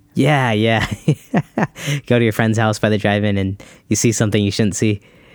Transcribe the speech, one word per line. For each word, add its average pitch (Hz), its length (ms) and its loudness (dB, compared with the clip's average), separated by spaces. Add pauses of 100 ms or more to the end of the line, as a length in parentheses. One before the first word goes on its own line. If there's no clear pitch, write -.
(140)
Yeah, 135 380 2
yeah. 110 340 2 (640)
<laughs> - 580 -6
Go 120 140 2
to 120 40 2
your 110 100 2
friend's 113 260 0
house 110 180 0
by 107 120 0
the 107 100 2
drive-in 104 400 0
and 98 220 -4 (260)
you 113 80 -2
see 120 160 0
something 107 320 0
you 98 80 0
shouldn't 107 240 -2
see. 107 260 -2 (340)